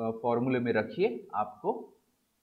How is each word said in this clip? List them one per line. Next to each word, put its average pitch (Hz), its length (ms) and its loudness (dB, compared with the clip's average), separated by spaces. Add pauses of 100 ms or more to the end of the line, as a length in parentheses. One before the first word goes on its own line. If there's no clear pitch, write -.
अ, 113 100 0
formula 123 480 2
में 120 140 2
रखिए, 110 640 0
आपको - 600 -4 (480)